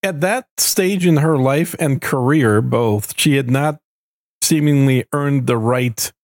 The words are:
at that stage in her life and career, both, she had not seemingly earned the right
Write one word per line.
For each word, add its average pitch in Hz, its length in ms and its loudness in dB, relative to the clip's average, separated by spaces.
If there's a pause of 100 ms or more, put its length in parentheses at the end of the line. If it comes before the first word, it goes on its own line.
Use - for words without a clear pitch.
at 175 180 -4
that 214 260 -2 (120)
stage 185 460 0
in 165 120 4
her 151 200 2
life 139 420 0
and 139 220 0
career, 127 600 2
both, 117 580 -2
she 147 160 2
had 131 160 -2
not 147 280 -2 (640)
seemingly 143 720 2
earned 143 340 -2
the 120 100 0
right 120 540 -2 (120)